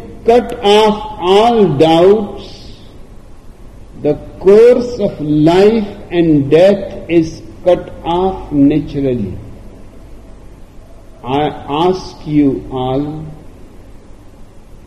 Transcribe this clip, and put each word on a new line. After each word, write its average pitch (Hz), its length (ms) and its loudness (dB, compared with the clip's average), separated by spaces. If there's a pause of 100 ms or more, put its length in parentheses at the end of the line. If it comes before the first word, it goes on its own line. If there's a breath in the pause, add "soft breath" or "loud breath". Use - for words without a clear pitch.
(260)
cut 226 360 2
off 208 560 2
all 196 600 2
doubts, 180 720 2 (1500)
the 143 120 0 (240)
course 226 640 4
of - 200 -4
life 175 680 2 (220)
and 160 400 2
death 185 580 2
is 165 340 -2 (220)
cut 175 260 0 (140)
off 185 480 -4
naturally. 139 840 -2 (1900)
I 143 240 -2 (400)
ask - 380 -6
you 147 440 0
all, 143 540 -6 (1600)